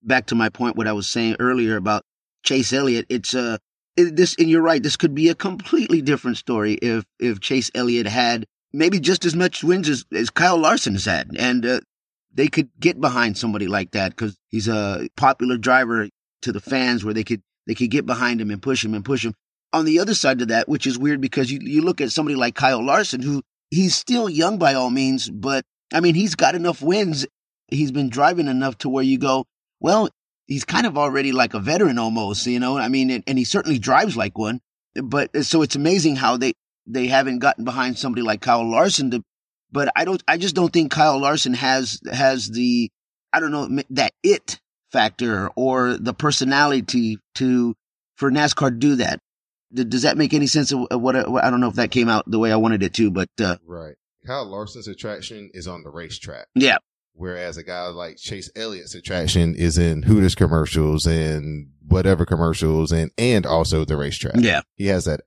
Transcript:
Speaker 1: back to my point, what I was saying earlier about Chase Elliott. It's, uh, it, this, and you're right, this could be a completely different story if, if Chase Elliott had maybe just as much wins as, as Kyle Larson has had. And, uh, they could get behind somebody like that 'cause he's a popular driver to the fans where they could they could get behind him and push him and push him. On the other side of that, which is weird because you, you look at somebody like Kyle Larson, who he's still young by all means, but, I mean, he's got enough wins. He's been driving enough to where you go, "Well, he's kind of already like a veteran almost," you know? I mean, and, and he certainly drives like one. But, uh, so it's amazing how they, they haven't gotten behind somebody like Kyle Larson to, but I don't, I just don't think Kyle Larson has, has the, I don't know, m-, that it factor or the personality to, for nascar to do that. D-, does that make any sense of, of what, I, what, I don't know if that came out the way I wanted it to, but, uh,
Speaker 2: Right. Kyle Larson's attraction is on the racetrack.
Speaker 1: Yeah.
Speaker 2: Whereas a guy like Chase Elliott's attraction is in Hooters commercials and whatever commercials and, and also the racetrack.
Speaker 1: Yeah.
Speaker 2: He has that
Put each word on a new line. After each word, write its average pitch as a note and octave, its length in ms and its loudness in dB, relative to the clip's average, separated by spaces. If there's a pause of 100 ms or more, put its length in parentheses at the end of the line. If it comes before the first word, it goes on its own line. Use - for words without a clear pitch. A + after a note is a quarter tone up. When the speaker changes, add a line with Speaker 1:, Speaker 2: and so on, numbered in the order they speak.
Speaker 1:
back B2 240 0
to - 80 -2
my A2+ 160 2
point, A#2+ 260 -4
what A2 100 -2
I G#2+ 60 0
was G2+ 140 -4
saying A2+ 340 -2
earlier A#2+ 360 2
about G#2 280 -2 (380)
Chase C3 320 0
Elliott. C3 340 0
It's, B2 260 -4
uh, A#2+ 220 -2 (400)
it, F3 180 4
this, F3 240 4
and D#3+ 120 4
you're D#3+ 120 6
right, D#3+ 200 4
this C#3+ 140 -2
could D3+ 180 2
be D#3 160 4
a E3 40 0
completely F#3+ 680 0
different C3 340 0
story G#2+ 380 -2
if, A2+ 300 -2 (140)
if A2 220 -2
Chase C3 340 -2
Elliott A#2+ 320 0
had A#2 400 0 (260)
maybe E3+ 280 2
just F3 240 0
as E3 100 0
much F3 300 0
wins F3 240 2
as, C#3 240 -2
as G#2+ 160 -2
Kyle F3 300 2
Larson D#3+ 340 2
has G2 140 -2
had. E2 320 -2
And, B2 260 0
uh, B2 160 0 (520)
they C#3 160 2
could D3+ 200 0 (100)
get E3+ 220 2
behind B2 380 0
somebody G#2 280 -2
like F#2+ 260 -2
that F#2+ 220 -2
'cause G#2+ 220 -6 (140)
he's A2 180 -2
a G2+ 480 -2
popular B2+ 400 2
driver A#2 540 2 (320)
to B2 100 -4
the G2 80 -6
fans B2+ 420 -2
where G#2+ 120 -4
they A2 100 -2
could A2 180 -4 (240)
they A2+ 80 -4
could A#2+ 160 -2
get C#3 160 0
behind A#2+ 340 -2
him G#2+ 100 -4
and G2+ 120 -8
push C3+ 220 -2
him A2 100 -4
and G2+ 100 -6
push B2+ 200 -2
him. A2 100 -6 (380)
On D#3+ 120 0
the D#3+ 140 4
other G3+ 160 0
side C3 280 0
of A#2 60 -2
that, A2+ 200 0
which C#3+ 180 -2
is B2 120 -2
weird C#3+ 220 0
because C3 300 -2
you, C#3 120 -6
you D3 200 0
look F3 180 -2
at C3+ 120 -2
somebody D3 240 -2
like A#2+ 180 0
Kyle C3 300 2
Larson, C#3 360 0
who C#3 220 -4 (280)
he's F3+ 240 2
still A#3+ 340 -2
young F#3+ 300 0
by D3+ 160 4
all B2+ 160 0
means, C3 380 0
but, C3 360 -4 (280)
I D#3 80 2
mean, E3+ 140 2
he's F3+ 200 0
got D#3+ 200 2
enough E3+ 280 -2
wins. E3+ 440 0 (420)
He's C#3+ 220 -2
been C3+ 180 -2
driving D3 380 2
enough C3 320 -2
to C#3+ 100 -6
where C3+ 160 0
you C3 140 2
go, C3 260 0 (360)
"Well, G3 280 2 (380)
he's C#3 180 -8
kind A#3 220 0
of D3 100 -4
already C#3 360 0
like B2+ 220 0
a A2 40 -6
veteran D3 400 2
almost," A2 480 -2
you B2 140 0
know? B2+ 180 -2
I A#2 100 -2
mean, C3 220 0
and, A#2+ 160 -4
and C3 120 -2
he B2+ 60 0
certainly D#3+ 340 0
drives C3 380 2
like G2+ 220 -4
one. A2 220 -4 (420)
But, C3+ 320 -2
uh, D3 80 0
so D#3+ 200 2
it's C#3+ 140 0
amazing D#3 400 2
how B2+ 200 2
they, B2 160 0 (340)
they B2 220 -2
haven't C3 320 2
gotten C3+ 240 0
behind B2+ 340 -4
somebody B2 240 -4
like G#2+ 180 -2
Kyle A#2+ 240 2
Larson C3+ 460 2
to, A#2+ 120 -2 (500)
but C#3 240 0
I E3 80 2
don't, F#3 240 -2
I E3 100 2
just F3 160 -2
don't E3+ 180 2
think D#3+ 200 2
Kyle D3+ 280 2
Larson C#3+ 340 0
has, C3 460 -2 (100)
has C3 400 0
the, A#2+ 380 0 (440)
I D#3+ 80 2
don't D#3+ 100 -2
know, D3 140 -4
m-, C#3 160 -2 (100)
that C3 220 -2 (100)
it - 360 0 (340)
factor A2 640 0
or B2+ 420 0
the A#2+ 160 -4
personality C3+ 1040 0 (160)
to, B2 400 2 (420)
for C3+ 140 2
nascar C#3+ 400 2
to A#2+ 60 -2
do C#3+ 200 4
that. E2 220 -2 (560)
D-, B2 100 0
does A#2 180 0
that C3+ 140 2
make D3+ 160 2
any D3 140 2
sense C#3 260 0
of, B2 180 -2
of B2 120 0
what, B2+ 140 2
I, B2+ 120 0
what, B2+ 160 2
I B2+ 60 4
don't B2 100 2
know B2 80 2
if G2 60 -4
that A#2+ 160 -2
came A#2+ 180 2
out A2 220 2
the A2 80 2
way A2 140 2
I A2 40 4
wanted A2 260 2
it F#2 120 -2
to, G#2+ 160 2
but, F2+ 180 -2 (120)
uh, F2+ 160 0 (100)
Speaker 2:
Right. E2 300 -16 (300)
Kyle B2+ 200 -8
Larson's G#2 420 -12
attraction G#2 640 -14
is F2+ 160 -14
on F2 140 -14
the D2 80 -20
racetrack. D2+ 640 -16
Speaker 1:
Yeah. B2 240 4 (400)
Speaker 2:
Whereas F2 380 -10
a E2+ 60 -16
guy F2+ 260 -10
like E2+ 300 -14
Chase F2+ 380 -14
Elliott's G#2 380 -12
attraction E2+ 600 -2
is E2 240 0
in E2 240 2
Hooters F#2+ 320 4
commercials D#2 720 2
and D2+ 640 -2 (200)
whatever F#2 380 4
commercials D#2+ 640 0
and, E2 240 0
and A2+ 300 2
also D#2+ 380 0
the D2 120 -2
racetrack. C#2+ 420 -6
Speaker 1:
Yeah. G2 220 2 (140)
Speaker 2:
He G2+ 140 -6
has F#2 180 0
that D2+ 200 -2